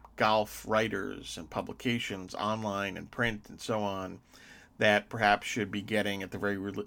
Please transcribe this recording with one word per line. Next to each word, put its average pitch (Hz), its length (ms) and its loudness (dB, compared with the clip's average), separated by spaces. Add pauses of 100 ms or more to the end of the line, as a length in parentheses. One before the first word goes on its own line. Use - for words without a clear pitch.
(160)
golf 107 520 2
writers 101 720 0
and 82 120 -12
publications 101 840 -4
online 101 640 -2
and 82 120 -10
print 113 400 -2
and - 100 -16
so 110 200 -2
on 95 400 -4 (580)
that 104 320 6
perhaps 104 380 4
should 101 240 -2
be 104 100 -2
getting 101 400 0
at 92 100 -8
the 101 60 -6
very 101 200 0
re-, 98 300 -4